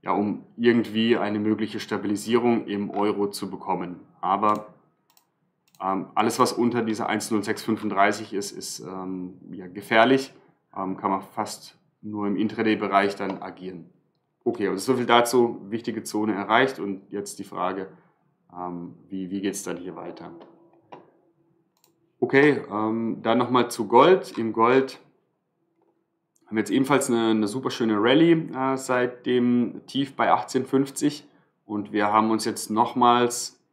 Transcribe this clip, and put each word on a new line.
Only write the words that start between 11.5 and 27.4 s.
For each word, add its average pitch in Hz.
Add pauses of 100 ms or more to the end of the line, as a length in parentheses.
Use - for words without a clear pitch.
nur 104
im 101
Intraday-Bereich 101
dann 95
agieren. 90 (540)
Okay, 107
also 98
so 123
viel 120
dazu, 120
wichtige 110
Zone 107
erreicht 107
und 98
jetzt 101
die 95
Frage, 95 (680)
ähm, 87 (140)
wie, 95
wie 98
geht's 95
dann 90
hier 87
weiter? 85 (1900)
Okay, 135
ähm, 110
dann 113
nochmal 120
zu 104
Gold. 147
Im 113
Gold 127 (1500)
haben 107
wir 110
jetzt 104
ebenfalls 131
eine, 113
eine 110